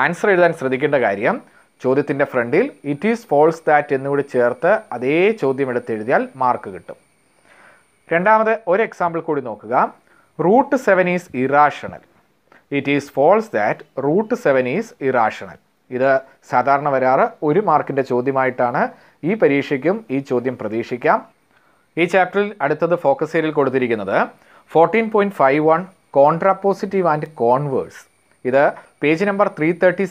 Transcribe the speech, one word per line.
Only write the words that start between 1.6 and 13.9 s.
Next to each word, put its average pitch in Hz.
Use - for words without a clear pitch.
ചോദ്യത്തിൻ്റെ 139
ഫ്രണ്ടിൽ 127
it 143
is 226
false 156
that 147
എന്നുകൂടി 139
ചേർത്ത് 123
അതേ 135
ചോദ്യം 135
എടുത്തെഴുതിയാൽ 117
മാർക്ക് 120
കിട്ടും. -
രണ്ടാമത് 214
ഒരു 202
എക്സാമ്പിൾ 170
കൂടി 143
നോക്കുക. 107
Root 254
seven 180
is 175
irrational. 135
It 135
is 139
false 202
that 110